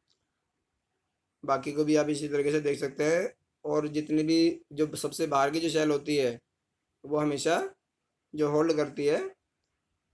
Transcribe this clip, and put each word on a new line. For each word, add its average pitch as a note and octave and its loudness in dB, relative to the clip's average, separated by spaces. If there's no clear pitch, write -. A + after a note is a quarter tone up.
बाकी C#3 -2
को D3+ 0
भी D3+ 4
आप D3 2
इसी D3 -2
तरीके C#3+ 0
से D#3 2
देख C#3+ 0
सकते C#3 -4
हैं। F3+ 0
और D3+ 0
जितनी D3+ -2
भी E3 2
जो D3+ -2
सबसे D#3 -4
बाहर C#3+ 2
की D#3+ -2
जो E3 0
शेल D#3 2
होती D3 0
है A#2+ 0
वो D3 -2
हमेशा D3+ 0
जो D3+ 0
होल्ड D#3 2
करती C#3+ -2
है, F4+ 0